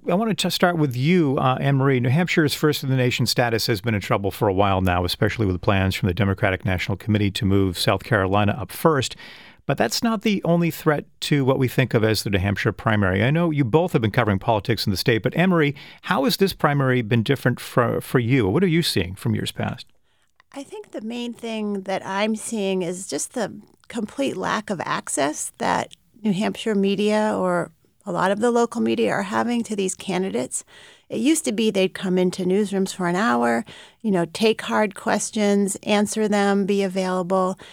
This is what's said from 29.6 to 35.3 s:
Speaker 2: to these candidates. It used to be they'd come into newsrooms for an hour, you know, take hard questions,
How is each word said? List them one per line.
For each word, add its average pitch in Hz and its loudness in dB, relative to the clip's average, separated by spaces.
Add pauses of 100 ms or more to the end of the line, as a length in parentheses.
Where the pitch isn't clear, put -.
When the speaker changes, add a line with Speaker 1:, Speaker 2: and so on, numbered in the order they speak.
Speaker 2:
to 214 -2
these 185 0
candidates. 196 -6 (420)
It - -6
used 311 2
to 240 -2
be 220 2
they'd 190 0
come 185 -2
into 185 0
newsrooms 190 0
for 180 -4
an 175 0
hour, 233 0 (380)
you 220 -2
know, 175 2
take 220 0
hard 214 0
questions, 202 0